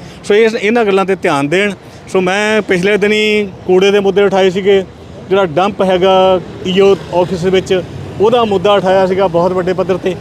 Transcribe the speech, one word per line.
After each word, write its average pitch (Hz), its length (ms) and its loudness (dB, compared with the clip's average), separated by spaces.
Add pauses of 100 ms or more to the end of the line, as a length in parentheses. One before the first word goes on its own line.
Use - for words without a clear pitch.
(240)
ਸੋ 202 120 0
ਇਸ, 220 200 2
ਇਹਨਾਂ 226 300 0
ਗੱਲਾਂ 196 200 0
'ਤੇ 190 100 -2
ਧਿਆਨ 151 320 -2
ਦੇਣ। 190 260 -2 (340)
ਸੋ 190 140 -2
ਮੈਂ 208 400 0
ਪਿਛਲੇ 196 360 0
ਦਿਨੀਂ 214 500 0 (180)
ਕੂੜੇ 190 260 2
ਦੇ 202 80 4
ਮੁੱਦੇ 196 240 2
ਉਠਾਏ 190 260 2
ਸੀਗੇ, 190 340 2 (460)
ਜਿਹੜਾ 196 160 2
ਡੰਪ 180 360 -2
ਹੈਗਾ 185 600 2 (260)
ਈਓ 196 280 4 (180)
ਆਫਿਸ 175 280 -2
ਦੇ 185 80 -2
ਵਿੱਚ, 185 320 0 (400)
ਉਹਦਾ 226 240 2
ਮੁੱਦਾ 196 280 2
ਉਠਾਇਆ 190 340 2
ਸੀਗਾ 190 200 0
ਬਹੁਤ 170 240 0
ਵੱਡੇ 185 220 -2
ਪੱਧਰ 185 220 -2
'ਤੇ। 180 260 -4